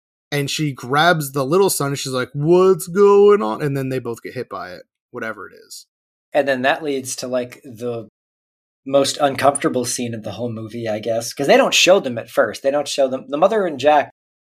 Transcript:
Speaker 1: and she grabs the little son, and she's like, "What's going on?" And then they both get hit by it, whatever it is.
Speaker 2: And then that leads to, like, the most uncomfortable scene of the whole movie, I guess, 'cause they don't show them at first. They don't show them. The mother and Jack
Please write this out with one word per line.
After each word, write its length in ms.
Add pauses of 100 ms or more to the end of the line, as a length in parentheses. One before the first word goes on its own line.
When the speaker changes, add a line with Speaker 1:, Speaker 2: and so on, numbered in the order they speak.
(300)
Speaker 1:
and 200
she 220
grabs 600
the 120
little 260
son, 180
and 100
she's 140
like, 200
"What's 540
going 560
on?" 200
And 140
then 120
they 100
both 240
get 120
hit 140
by 240
it, 100 (280)
whatever 380
it 60 (120)
is. 200 (460)
Speaker 2:
And 160
then 140
that 200
leads 340
to, 120
like, 340
the 460 (800)
most 320
uncomfortable 680
scene 300
of 100
the 80
whole 200
movie, 360
I 100
guess, 340
'cause 140
they 100
don't 180
show 260
them 180
at 120
first. 320
They 80
don't 180
show 200
them. 200
The 100
mother 280
and 120
Jack 320 (340)